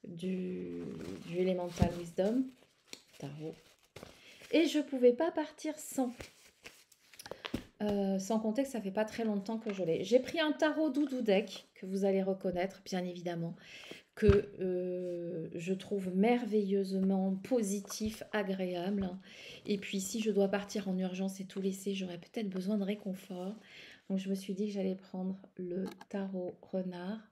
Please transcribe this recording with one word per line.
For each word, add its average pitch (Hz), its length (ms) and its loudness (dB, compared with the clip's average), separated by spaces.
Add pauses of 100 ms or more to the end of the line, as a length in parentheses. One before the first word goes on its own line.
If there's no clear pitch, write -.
du, 180 760 -4 (440)
du 170 120 -4
Elemental 180 600 4
Wisdom 202 460 2 (760)
Tarot. 151 380 -8 (960)
Et 320 120 8
je 269 120 2
pouvais 254 340 6
pas 320 180 2
partir 311 480 -4
sans. 254 360 -2 (1700)
Euh, 202 360 2
sans 220 200 0
compter 220 240 2
que 269 60 0
ça 226 120 -4
fait 196 120 -4
pas 214 120 2
très 226 200 -4
longtemps 214 340 0
que 220 140 -4
je 190 100 -2
l'ai. 165 220 2
J'ai 233 160 8
pris 330 200 -2
un 311 120 4
tarot 302 380 2
doudou 269 300 0
deck 208 540 2
que - 100 -14
vous 190 200 0
allez 196 180 4
reconnaître, 190 640 0
bien 180 200 -2
évidemment, 175 520 -4 (580)
que, 202 340 8 (120)
euh, 180 960 -2
je 175 180 -2
trouve 185 400 -4
merveilleusement 196 1200 2
positif, 208 880 -2 (100)
agréable. 190 800 0 (560)
Et 208 100 2
puis, 196 240 -4
si 220 200 -4
je 220 100 2
dois 196 180 6
partir 196 400 -2
en 185 80 0
urgence 185 440 -2
et 190 60 -8
tout 196 140 -8
laisser, 190 340 -2
j'aurais 180 240 -6
peut-être 208 300 -6
besoin 185 300 -2
de 196 60 0
réconfort. 190 720 -6 (520)
Donc, 190 100 0
je 190 120 -4
me 196 60 0
suis 190 180 -6
dit 208 140 -2
que 208 40 -6
j'allais 190 220 0
prendre 190 420 -6 (200)
le 185 300 -4 (240)
tarot 190 520 -4
renard 185 560 -4 (140)